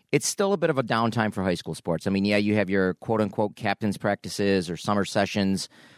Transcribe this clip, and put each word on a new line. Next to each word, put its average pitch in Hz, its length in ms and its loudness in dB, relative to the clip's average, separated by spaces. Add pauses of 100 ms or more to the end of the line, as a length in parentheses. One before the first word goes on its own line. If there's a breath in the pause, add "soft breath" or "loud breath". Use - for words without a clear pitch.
(120 soft breath)
it's 151 160 0
still 196 240 0
a 202 40 2
bit 165 140 0
of 131 80 -2
a 135 40 4
downtime 113 500 0
for 98 100 -4
high 92 140 2
school 80 180 -8
sports. 82 320 -4
I 98 40 0
mean, 98 140 2
yeah, 104 120 4
you 104 180 2
have 101 160 0
your 95 240 2
quote-unquote 107 600 -2
captain's 101 420 -2
practices 98 720 0
or 82 60 -6
summer 101 280 0
sessions, 98 640 0 (300 loud breath)